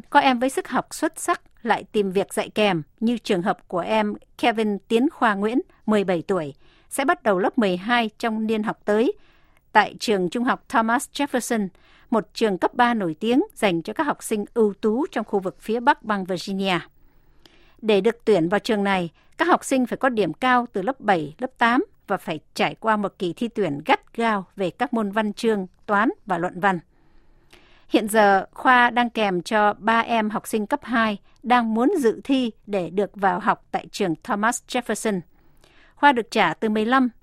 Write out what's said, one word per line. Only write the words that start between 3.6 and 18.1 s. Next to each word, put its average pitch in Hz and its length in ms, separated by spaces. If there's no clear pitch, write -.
của 220 120
em 208 340
Kevin 220 420
Tiến 233 300
Khoa 226 240
Nguyễn, 214 260
mười 214 180
bảy 175 240
tuổi, 160 260
sẽ 269 160
bắt 349 180
đầu 196 160
lớp 233 180
mười 196 200
hai 226 320
trong 220 280
niên 220 160
học 214 220
tới, 226 280
tại 208 280
trường 185 300
trung 240 140
học 233 260
Thomas 233 440
Jefferson, 240 540
một 220 240
trường 208 240
cấp - 160
ba 240 200
nổi 185 260
tiếng 247 220
dành 170 260
cho 214 120
các 320 100
học - 200
sinh 208 300
ưu 214 200
tú 226 380
trong 226 140
khu 202 140
vực 185 220
phía 226 180
Bắc 269 240
bang 202 220
Virginia. 190 540
Để 208 200
được 220 240